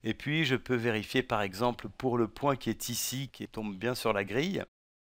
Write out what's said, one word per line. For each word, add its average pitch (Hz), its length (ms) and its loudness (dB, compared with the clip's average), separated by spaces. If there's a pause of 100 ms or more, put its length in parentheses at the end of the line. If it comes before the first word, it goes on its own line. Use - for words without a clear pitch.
Et 113 100 0
puis, 156 320 0
je 127 100 4
peux 123 200 0
vérifier, 113 460 2
par 113 200 0
exemple, 104 480 0
pour 123 280 -2
le 117 100 4
point 139 280 0
qui - 140 -4
est - 200 -2
ici, 127 400 -4
qui - 180 -10
tombe 107 280 -6
bien 113 180 -2
sur 117 200 2
la 101 100 2
grille, 131 400 0 (420)